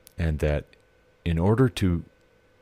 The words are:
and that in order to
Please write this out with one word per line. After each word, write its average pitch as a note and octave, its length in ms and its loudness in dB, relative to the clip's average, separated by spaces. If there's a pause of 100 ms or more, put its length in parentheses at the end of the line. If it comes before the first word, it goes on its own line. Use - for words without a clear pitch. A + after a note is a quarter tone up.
(180)
and D#2 220 -2
that D2 260 -2 (600)
in E2 120 -2
order A2 320 2
to F2 340 -2 (580)